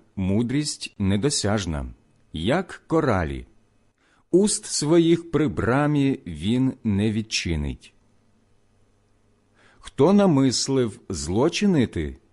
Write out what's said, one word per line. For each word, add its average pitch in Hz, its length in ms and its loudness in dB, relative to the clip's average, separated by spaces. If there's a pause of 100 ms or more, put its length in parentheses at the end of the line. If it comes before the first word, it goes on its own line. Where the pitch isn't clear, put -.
(160)
мудрість 117 840 -2
недосяжна, 98 920 -2 (400)
як 120 540 -4
коралі. 92 580 0 (840)
Уст 202 340 2
своїх 170 680 2
при 151 160 2
брамі 135 800 0
він 110 460 0 (100)
не 107 280 0
відчинить. 82 840 -6 (1900)
Хто 160 340 2
намислив 135 840 2 (100)
зло 92 400 0
чинити, 117 680 0 (160)